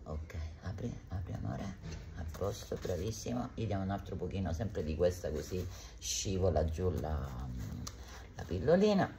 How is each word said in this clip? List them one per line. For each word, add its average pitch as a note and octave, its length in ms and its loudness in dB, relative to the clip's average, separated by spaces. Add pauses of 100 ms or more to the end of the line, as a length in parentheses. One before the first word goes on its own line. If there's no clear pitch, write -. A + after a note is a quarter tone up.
Ok, D#2 320 -6 (260)
apri, - 360 -4 (120)
apri - 240 -4
amore. - 300 -2 (540)
A - 80 -6 (120)
posto, - 440 -2
bravissimo. A2+ 720 -2
Gli A2+ 120 -2
diamo G2 180 0
un F#2+ 60 0
altro G2 260 -2
pochino F2+ 380 0
sempre E2 300 0
di D#2 120 0
questa F2 360 4
così F2+ 340 -2 (340)
scivola F2 680 4
giù E2 240 2 (100)
la, D2+ 180 0 (1160)
la - 80 -6
pillolina. F3 760 6